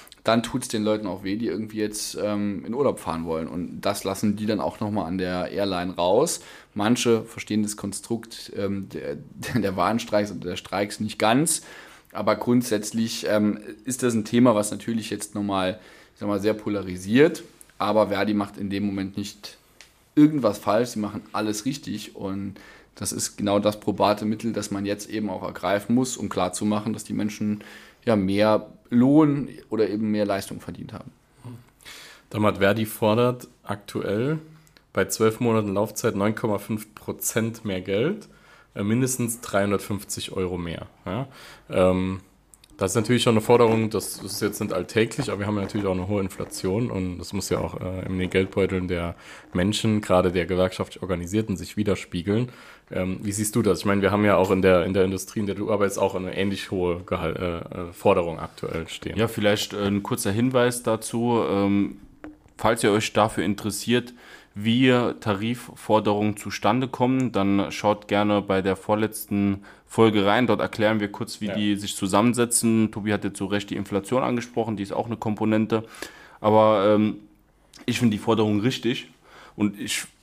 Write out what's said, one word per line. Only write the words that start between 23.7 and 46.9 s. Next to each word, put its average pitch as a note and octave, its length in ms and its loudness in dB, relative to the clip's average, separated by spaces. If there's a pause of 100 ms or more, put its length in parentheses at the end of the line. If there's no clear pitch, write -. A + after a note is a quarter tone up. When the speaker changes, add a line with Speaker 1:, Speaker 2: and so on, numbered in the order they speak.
Speaker 1:
probate G2+ 460 2
Mittel, G#2+ 300 -2
das G#2 160 -6
man G2+ 160 -4
jetzt G#2 240 -6
eben G#2+ 180 -4
auch F#2 140 -8
ergreifen G2+ 520 0
muss, B2+ 220 2
um F#2+ 140 -6
klarzumachen, G#2 640 -2
dass G#2+ 100 -10
die - 80 -10
Menschen G#2 500 -2 (440)
ja A2+ 100 4
mehr G2+ 500 2 (220)
Lohn C#3 640 4 (180)
oder G#2+ 220 0
eben G#2+ 200 -2
mehr G#2 140 2
Leistung G2+ 360 -4
verdient - 340 -14
haben. - 160 -16 (1200)
Speaker 2:
Damals G#2 300 2
Verdi G#2 260 4
fordert B2 600 2 (140)
aktuell A2 760 -4 (560)
bei F#2+ 100 2
zwölf A2 360 0
Monaten A2 340 2
Laufzeit G#2 420 -2
neun G#2 180 2
Komma G#2+ 220 -2
fünf G#2+ 380 -8
Prozent - 720 -4
mehr F#2 160 -4
Geld, A2+ 460 -2 (460)
äh, G#2+ 80 -6
mindestens A#2+ 600 0
dreihundertfünfzig - 920 -2
Euro F#2 240 -4
mehr. E2+ 300 -8 (180)
Ja? A#2+ 240 -6 (400)
Ähm, F#2 520 2 (580)
das G2 120 0
ist - 60 -2
natürlich A#2 260 2
schon A#2+ 100 4
eine A2 80 4
Forderung, A2+ 480 6
das - 300 -4
ist - 240 -10
jetzt G2+ 180 -2
nicht G#2 140 -4
alltäglich, A2+ 560 0
aber G2+ 100 -4
wir G2+ 60 -4
haben G#2 100 0
ja G2 60 -2
natürlich G2 240 -4
auch F#2 80 2
eine F2+ 140 -2
hohe G#2 120 0
Inflation F#2+ 720 -4